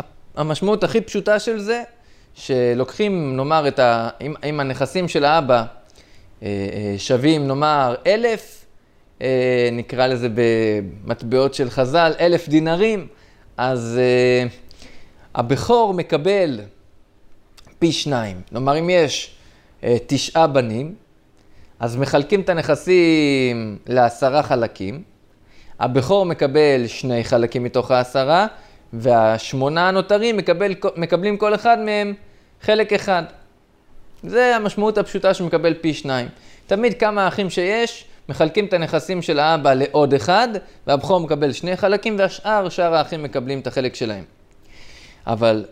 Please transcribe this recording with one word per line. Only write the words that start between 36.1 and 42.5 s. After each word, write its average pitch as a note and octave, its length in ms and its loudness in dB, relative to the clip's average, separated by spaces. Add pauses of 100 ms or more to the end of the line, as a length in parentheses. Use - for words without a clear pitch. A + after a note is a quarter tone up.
תמיד G#3 320 0
כמה G#3 280 2
אחים F#3 220 -2
שיש, G#3+ 560 -2 (240)
מחלקים G#3 360 0
את F#3+ 80 -2
הנכסים E3+ 480 -2
של D#3 180 0
האבא D3 340 2
לעוד C3+ 400 2
אחד, F3+ 340 2 (400)
והבכור D3 320 2
מקבל D3+ 320 0
שני F3 260 -6
חלקים, G#3 420 0
והשאר, G3 500 -2